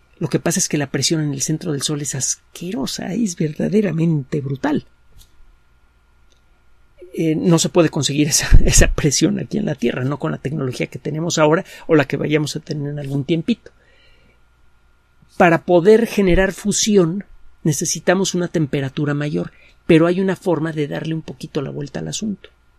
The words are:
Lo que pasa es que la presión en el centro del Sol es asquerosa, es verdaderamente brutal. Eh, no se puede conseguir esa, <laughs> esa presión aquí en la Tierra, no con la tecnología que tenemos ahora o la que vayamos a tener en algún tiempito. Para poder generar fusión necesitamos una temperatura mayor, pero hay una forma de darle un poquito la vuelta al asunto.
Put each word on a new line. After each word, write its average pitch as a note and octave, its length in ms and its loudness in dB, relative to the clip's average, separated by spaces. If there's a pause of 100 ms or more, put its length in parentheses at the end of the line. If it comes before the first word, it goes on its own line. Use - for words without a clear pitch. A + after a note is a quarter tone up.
(180)
Lo E3 100 -4
que E3 100 0
pasa - 200 -2
es - 100 -2
que D#3 100 -2
la C#3 120 -4
presión D#3 320 0
en D3 100 -2
el C3+ 100 -8
centro D#3+ 300 -4
del C#3 100 -6
Sol D3 200 -4
es - 120 -8
asquerosa, - 1000 -8
es G#3 240 -2
verdaderamente D#3+ 1040 -2
brutal. C#3 460 -4 (2250)
Eh, D#3+ 220 -2
no E3 240 4
se E3 120 -2
puede D#3+ 180 4
conseguir C#3+ 400 -2
esa, - 280 0
<laughs> - 80 10
esa - 280 6
presión C#3 460 0
aquí B2+ 200 -6
en C#3+ 80 -4
la D3+ 80 -2
Tierra, B2 300 -2
no C#3 140 -4
con D#3 140 -4
la - 60 -8
tecnología C#3 480 -6
que - 120 -12
tenemos D#3 400 -4
ahora D#3+ 260 2 (220)
o E3 80 2
la C3+ 120 4
que D3 100 -6
vayamos D3 400 -2
a D3 40 -12
tener D3 300 -8
en D3 80 -8
algún C#3 260 -4
tiempito. - 480 -4 (1600)
Para E3 280 4
poder G3 420 4
generar F#3+ 460 2
fusión G3 720 0 (380)
necesitamos F3+ 720 0
una F3 140 -2
temperatura C#3+ 680 -2
mayor, D3+ 380 -6 (340)
pero E3 200 6
hay F3+ 140 0
una F#3+ 160 0
forma D#3+ 360 -2
de D3+ 140 -4
darle D#3+ 280 -6
un D#3+ 80 -6
poquito - 400 -8
la C#3 80 -8
vuelta D3 300 -10
al D#3+ 80 -8
asunto. G3 420 -8 (280)